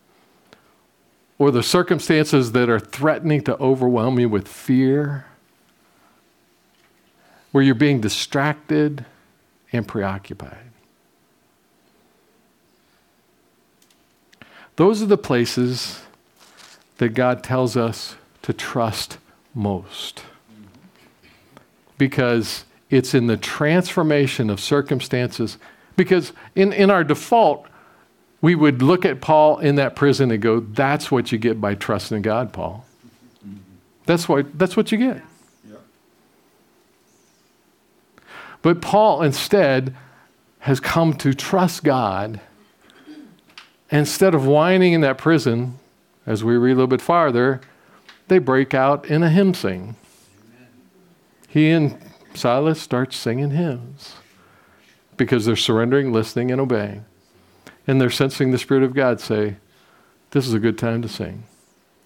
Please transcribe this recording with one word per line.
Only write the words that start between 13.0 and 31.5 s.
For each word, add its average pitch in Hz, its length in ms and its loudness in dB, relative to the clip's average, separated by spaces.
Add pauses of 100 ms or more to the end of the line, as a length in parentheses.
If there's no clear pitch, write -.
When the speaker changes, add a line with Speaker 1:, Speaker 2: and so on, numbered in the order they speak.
Speaker 1:
Those 202 260 2
are 220 40 -2
the 196 120 2
places 123 840 -4 (960)
that 120 120 0
God 123 320 -2
tells 127 340 -2
us 117 400 -4 (260)
to 113 120 -6
trust - 640 -6 (360)
most, - 680 -8 (1800)
because 123 680 0 (240)
it's 127 260 2
in 120 120 2
the 113 100 0
transformation 147 1120 0
of 101 100 -4
circumstances, 127 1000 -4 (380)
because 180 360 0 (220)
in, 196 180 2
in 196 180 4
our 180 140 2
default, 151 600 2 (760)
we 170 140 4
would 147 260 2
look 180 240 4
at 135 160 0
Paul 151 380 4
in 143 180 2
that 139 200 0
prison 135 340 2
and 110 100 0
go, 113 200 2
"That's 135 500 -2
what 120 200 0
you 117 80 0
get 110 220 -2